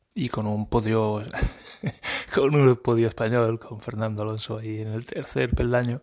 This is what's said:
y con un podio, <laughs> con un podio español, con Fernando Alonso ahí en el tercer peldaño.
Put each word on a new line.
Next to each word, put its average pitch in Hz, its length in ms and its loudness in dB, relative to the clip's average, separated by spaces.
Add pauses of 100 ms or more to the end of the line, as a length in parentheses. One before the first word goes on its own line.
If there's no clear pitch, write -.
(160)
y 139 140 -2
con 107 180 -4
un 107 200 -2
podio, 110 560 2 (580)
<laughs> - 520 -8
con 139 220 4
un 135 220 8
podio 117 300 4
español, 113 520 0
con 110 220 -14
Fernando 110 420 -4
Alonso 110 360 -6
ahí 110 220 -8
en 110 80 -6
el 113 160 -6
tercer 131 460 -4
peldaño. 123 520 0